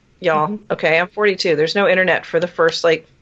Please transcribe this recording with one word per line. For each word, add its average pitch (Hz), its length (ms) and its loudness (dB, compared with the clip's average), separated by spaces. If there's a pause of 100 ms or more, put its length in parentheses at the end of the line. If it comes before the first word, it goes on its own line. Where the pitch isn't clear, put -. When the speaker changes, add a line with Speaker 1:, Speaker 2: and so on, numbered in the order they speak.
(180)
Speaker 1:
y'all. 156 300 0
Speaker 2:
Mm-hmm. 214 240 -10
Speaker 1:
Okay, 160 260 0
I'm 180 80 0
forty-two. 190 480 0
There's 160 220 -2
no 196 120 2
internet 180 380 0
for 165 140 -2
the 175 80 -6
first, 165 340 0
like, 160 240 0 (160)